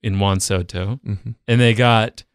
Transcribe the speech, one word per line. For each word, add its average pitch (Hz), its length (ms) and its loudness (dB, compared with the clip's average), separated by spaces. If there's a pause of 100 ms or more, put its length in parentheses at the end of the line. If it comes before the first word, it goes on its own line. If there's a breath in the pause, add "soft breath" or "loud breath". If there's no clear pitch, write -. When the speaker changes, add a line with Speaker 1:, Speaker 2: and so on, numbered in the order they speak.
Speaker 1:
in 98 160 -2
Juan 98 220 2
Soto. 92 640 -4
Speaker 2:
Mm-hmm. 101 240 -8 (160)
Speaker 1:
And 120 140 2
they 117 140 4
got 117 500 0 (100)